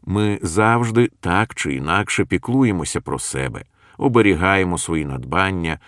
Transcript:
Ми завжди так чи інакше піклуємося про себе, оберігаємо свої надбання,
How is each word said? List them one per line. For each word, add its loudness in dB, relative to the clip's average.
Ми 0
завжди 2
так 0
чи -4
інакше -2
піклуємося 0
про -6
себе, -6
оберігаємо 2
свої -2
надбання, -4